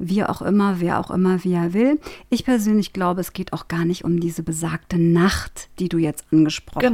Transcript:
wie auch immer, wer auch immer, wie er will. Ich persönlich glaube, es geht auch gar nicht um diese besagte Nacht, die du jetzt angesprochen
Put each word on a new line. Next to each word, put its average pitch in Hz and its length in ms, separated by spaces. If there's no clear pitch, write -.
wie 190 240
auch - 180
immer, 202 380
wer 170 180
auch - 140
immer, 185 320
wie 185 80
er 170 220
will. 262 260
Ich 240 160
persönlich 214 480
glaube, 180 260
es - 140
geht - 180
auch - 160
gar 170 160
nicht 175 200
um 170 160
diese 170 220
besagte 160 560
Nacht, 170 680
die 175 120
du 165 80
jetzt 151 340
angesprochen 156 480